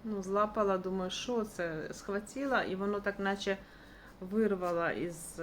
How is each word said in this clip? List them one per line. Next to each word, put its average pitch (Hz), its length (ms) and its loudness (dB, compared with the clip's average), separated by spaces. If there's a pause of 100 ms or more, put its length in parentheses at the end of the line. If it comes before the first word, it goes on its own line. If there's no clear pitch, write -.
Ну, 208 180 -2
злапала, 202 560 4
думаю, 185 320 -2
що 233 340 0
це? 170 480 -4
Схватила, 214 680 0
і 160 120 -2
воно 202 260 0
так 202 180 0
наче 196 400 2 (640)
вирвала 185 680 2
із 165 520 -4